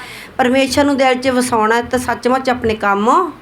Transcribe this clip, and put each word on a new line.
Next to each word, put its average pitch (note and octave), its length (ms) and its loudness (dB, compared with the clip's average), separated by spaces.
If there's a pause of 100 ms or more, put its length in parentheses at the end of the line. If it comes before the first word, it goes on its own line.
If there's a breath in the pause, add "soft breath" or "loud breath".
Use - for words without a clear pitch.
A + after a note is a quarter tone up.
(380 loud breath)
ਪਰਮੇਸ਼ਵਰ C4+ 480 2
ਨੂੰ C#4+ 120 0
ਦਿਲ C4 180 2
'ਚ B3+ 120 -4
ਵਸਾਉਣਾ A#3+ 540 2
ਤਾਂ B3 180 -2
ਸੱਚਮੁੱਚ B3 500 -2
ਆਪਣੇ A#3+ 260 -2
ਕੰਮ A3 560 2 (100)